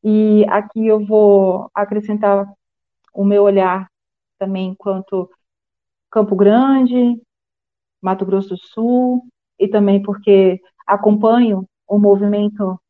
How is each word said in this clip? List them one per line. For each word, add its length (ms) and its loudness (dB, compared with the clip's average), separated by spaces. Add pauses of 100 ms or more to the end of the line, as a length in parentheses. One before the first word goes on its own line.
e 460 2
aqui 360 -4
eu 180 0
vou 680 2
acrescentar 720 -2 (680)
o 100 -6
meu 200 2
olhar 440 0 (500)
também 340 -8
enquanto 580 -8 (840)
Campo 240 -2
Grande, 840 2 (800)
Mato 240 -4
Grosso 240 -4
do 80 -8
Sul, 680 -4 (320)
e 100 -2
também 360 2
porque 580 2 (240)
acompanho 800 0 (220)
o 100 -2
movimento 800 0 (120)